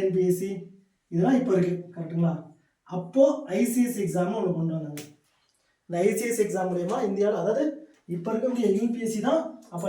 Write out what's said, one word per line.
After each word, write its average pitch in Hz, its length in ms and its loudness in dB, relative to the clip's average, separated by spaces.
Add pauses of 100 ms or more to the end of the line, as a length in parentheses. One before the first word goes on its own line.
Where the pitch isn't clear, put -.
என் 190 140 0
பி 185 140 2
எஸ் 170 120 2
சி, 196 80 -4 (640)
இதெல்லாம் 226 280 4
இப்ப - 180 0
இருக்கு. 175 180 2 (200)
கரெக்ட்டுங்களா? 165 360 0 (680)
அப்போ 269 280 4 (320)
ஐ 240 40 4 (120)
சி 247 160 2
எஸ் 208 160 -6
எக்ஸாம்னு 180 340 -2
ஒண்ணு 175 180 0
கொண்டு 160 200 -2
வந்தாங்க. 147 260 -10 (840)
இந்த 170 180 -6
ஐ 220 40 6 (100)
சி 240 120 -4
எஸ் 214 140 0
எக்ஸாம் 185 260 -2
மூலியமா 175 260 -2 (120)
இந்தியால, 196 340 0
அதாவது 269 220 0 (500)
இப்ப 165 160 -6
இருக்கக்கூடிய 240 460 0
யூ 233 180 0
பி 233 120 -6
எஸ் - 80 -2
சி 208 120 -2
தான் 320 140 4 (320)
அப்ப 175 160 -6